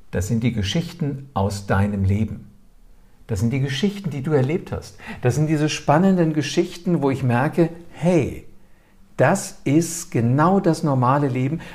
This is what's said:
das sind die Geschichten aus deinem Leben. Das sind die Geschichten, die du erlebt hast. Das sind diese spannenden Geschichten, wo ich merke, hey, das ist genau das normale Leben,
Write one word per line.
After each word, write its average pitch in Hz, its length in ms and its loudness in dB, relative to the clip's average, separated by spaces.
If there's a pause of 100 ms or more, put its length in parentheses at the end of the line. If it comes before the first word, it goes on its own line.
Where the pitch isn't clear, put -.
(120)
das 92 160 -4
sind 113 160 0
die 123 100 2
Geschichten 139 800 -4
aus 101 340 -4
deinem 101 360 0
Leben. 98 480 -2 (800)
Das 101 80 -4
sind 117 140 0
die 135 80 0
Geschichten, 185 480 -2
die 131 140 -8
du 156 100 -2
erlebt 143 400 0
hast. - 240 -10 (240)
Das 127 140 2
sind 151 120 2
diese 151 220 2
spannenden 165 640 2
Geschichten, 170 680 -2
wo 139 100 2
ich 135 120 -4
merke, 139 460 2 (240)
hey, 156 520 0 (680)
das 165 480 0
ist - 480 0
genau 147 480 4
das 160 240 0
normale 139 460 2
Leben, 127 320 -2 (140)